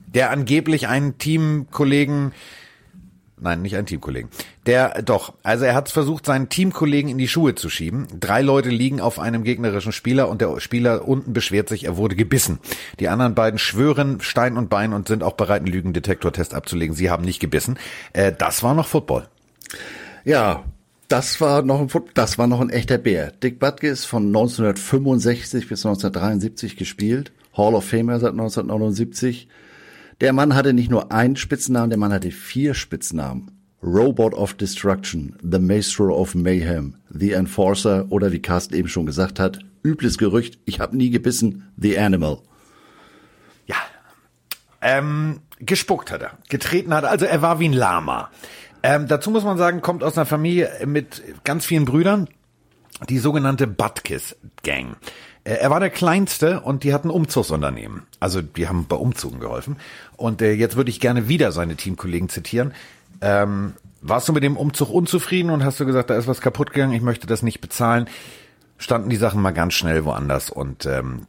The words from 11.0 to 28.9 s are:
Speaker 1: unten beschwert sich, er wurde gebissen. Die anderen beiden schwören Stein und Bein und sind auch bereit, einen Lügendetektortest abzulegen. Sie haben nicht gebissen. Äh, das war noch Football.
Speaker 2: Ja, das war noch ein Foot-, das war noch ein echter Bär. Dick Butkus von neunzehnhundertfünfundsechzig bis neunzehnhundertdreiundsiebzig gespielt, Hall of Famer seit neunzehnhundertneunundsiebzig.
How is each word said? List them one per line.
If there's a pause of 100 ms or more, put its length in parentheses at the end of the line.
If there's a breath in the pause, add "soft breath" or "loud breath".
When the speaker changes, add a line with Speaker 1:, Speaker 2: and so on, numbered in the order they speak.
Speaker 1:
unten
beschwert
sich,
er
wurde
gebissen. (400 loud breath)
Die
anderen
beiden
schwören
Stein
und
Bein
und
sind
auch
bereit,
einen
Lügendetektortest
abzulegen.
Sie
haben
nicht
gebissen. (340 loud breath)
Äh,
das
war
noch
Football. (960 loud breath)
Speaker 2:
Ja, (440)
das
war
noch
ein
Foot-,
das
war
noch
ein
echter
Bär.
Dick
Butkus
von
neunzehnhundertfünfundsechzig
bis
neunzehnhundertdreiundsiebzig
gespielt, (240 soft breath)
Hall
of
Famer
seit
neunzehnhundertneunundsiebzig. (720 loud breath)